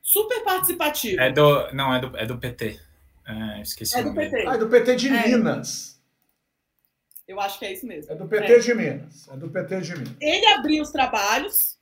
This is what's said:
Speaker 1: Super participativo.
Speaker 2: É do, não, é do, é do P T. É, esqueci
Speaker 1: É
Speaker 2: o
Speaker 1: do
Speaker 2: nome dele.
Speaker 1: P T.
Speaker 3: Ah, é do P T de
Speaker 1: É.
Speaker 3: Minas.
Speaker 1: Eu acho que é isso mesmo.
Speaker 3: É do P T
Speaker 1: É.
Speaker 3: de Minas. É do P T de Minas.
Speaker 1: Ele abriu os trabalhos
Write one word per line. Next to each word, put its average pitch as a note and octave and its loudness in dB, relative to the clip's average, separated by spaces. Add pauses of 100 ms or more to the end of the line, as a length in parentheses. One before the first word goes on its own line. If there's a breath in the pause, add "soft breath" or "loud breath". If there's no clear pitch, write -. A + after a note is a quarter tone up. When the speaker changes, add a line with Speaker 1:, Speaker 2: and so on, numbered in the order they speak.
Speaker 1:
Super A4 0
participativo. D4+ -2
Speaker 2:
É C3 2
do, C#3+ 4
não, C3+ -2
é B2+ 0
do, B2+ -8
é A2 -4
do A#2+ -6
P A#2+ -8
T. A2 -8 (460)
É, A2 -10
esqueci - -6
Speaker 1:
É B3 0
Speaker 2:
o - -2
Speaker 1:
do D4 -2
Speaker 2:
nome D4+ -4
dele. - -8
Speaker 1:
P A#3+ -2
T. A3+ -2
Speaker 3:
Ah, C4 0
é - 0
do A3+ 0
P A#3+ 6
T B3 4
de B3 0
Speaker 1:
É. A#3 2
Speaker 3:
Minas. - 0 (1200)
Speaker 1:
Eu F#3+ -12
acho G3 -4
que - -10
é G3 -6
isso F#3 -12
mesmo. E3 -12
Speaker 3:
É D#3 -6
do D#3 -10
P G#3 2
T G#3 8
Speaker 1:
É. A#3+ 12
Speaker 3:
de A#3+ 0
Minas. - -6
É C3+ -14
do D#3 -12
P F#3 -4
T F#3+ -6
de E3 -8
Minas. - -10
Speaker 1:
Ele F4 0
abriu D#4 2
os D4 -10
trabalhos B3 0